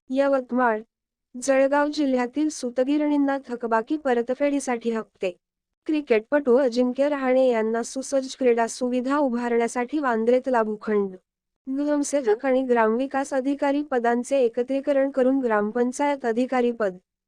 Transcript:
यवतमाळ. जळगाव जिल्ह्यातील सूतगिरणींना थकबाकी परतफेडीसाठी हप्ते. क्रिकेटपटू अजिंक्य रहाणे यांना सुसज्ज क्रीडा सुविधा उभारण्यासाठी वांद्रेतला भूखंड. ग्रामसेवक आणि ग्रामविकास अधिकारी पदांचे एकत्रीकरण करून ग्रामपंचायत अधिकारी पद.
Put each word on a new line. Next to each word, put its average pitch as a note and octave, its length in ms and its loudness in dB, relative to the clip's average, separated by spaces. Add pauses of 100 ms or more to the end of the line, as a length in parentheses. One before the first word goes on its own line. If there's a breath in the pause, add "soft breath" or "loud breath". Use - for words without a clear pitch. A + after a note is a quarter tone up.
यवतमाळ. B3+ 720 0 (600)
जळगाव C4+ 460 2
जिल्ह्यातील C#4+ 600 0
सूतगिरणींना C#4 880 0 (100)
थकबाकी A#3 500 -2
परतफेडीसाठी B3+ 920 -2
हप्ते. G#3 400 -6 (540)
क्रिकेटपटू C#4+ 720 2
अजिंक्य B3 520 2
रहाणे C4 380 2
यांना A3+ 360 0
सुसज्ज C4 520 -4
क्रीडा A#3 320 2
सुविधा B3+ 500 -2
उभारण्यासाठी A#3+ 840 0
वांद्रेतला B3 640 2
भूखंड. G#3 460 -2 (580)
ग्रामसेवक C#4+ 800 0
आणि C4 160 2
ग्रामविकास B3+ 720 0
अधिकारी C#4 500 -2
पदांचे B3 560 0
एकत्रीकरण C4+ 720 0
करून C4+ 280 2
ग्रामपंचायत B3 840 -2
अधिकारी A#3+ 460 0
पद. G3+ 260 -4 (300)